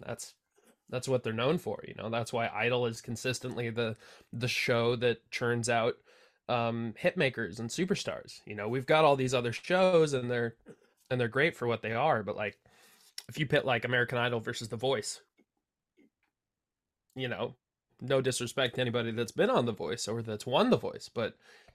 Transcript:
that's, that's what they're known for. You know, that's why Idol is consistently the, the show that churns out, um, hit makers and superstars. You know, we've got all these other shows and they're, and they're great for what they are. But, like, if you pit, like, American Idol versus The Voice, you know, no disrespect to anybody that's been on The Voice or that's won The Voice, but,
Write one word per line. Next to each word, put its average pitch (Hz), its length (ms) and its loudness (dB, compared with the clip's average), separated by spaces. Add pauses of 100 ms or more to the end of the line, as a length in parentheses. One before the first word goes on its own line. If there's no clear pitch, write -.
that's, - 280 -12 (560)
that's 123 180 -6
what 127 160 2
they're 113 80 -2
known 131 260 2
for. - 300 -6
You - 80 -12
know, 110 140 -6
that's 120 240 -4
why 117 160 0
Idol 120 380 0
is 113 120 -6
consistently 123 680 -6
the, 113 260 -2 (380)
the 120 160 -4
show 120 480 2
that 117 340 0
churns 120 380 0
out, 117 260 2 (540)
um, 117 480 0
hit - 180 0
makers 113 460 -2
and 120 80 -6
superstars. - 760 -4
You 104 100 -12
know, 101 120 -4
we've 123 180 -2
got 156 200 6
all 143 100 8
these 131 180 0
other 120 200 0
shows 180 580 4
and 123 180 -2
they're, 117 260 -2 (540)
and 127 120 0
they're 117 80 2
great 135 260 2
for 120 140 -2
what 113 120 -2
they 110 120 -4
are. 127 280 2
But, 98 140 -6
like, 101 220 -4 (720)
if - 100 -8
you 151 60 0
pit, 147 180 2
like, 120 220 2
American 123 320 2
Idol 120 240 0
versus 117 260 -6
The 120 80 -8
Voice, 120 460 -2 (1900)
you 131 140 -4
know, 117 260 -4 (460)
no 131 200 2
disrespect 127 540 0
to 127 60 0
anybody 117 300 0
that's 113 220 -4
been 196 160 4
on 175 160 4
The 113 80 0
Voice - 340 -6
or 117 140 -4
that's 110 240 -8
won 165 240 4
The 185 80 6
Voice, - 360 -8
but, 113 220 -4 (380)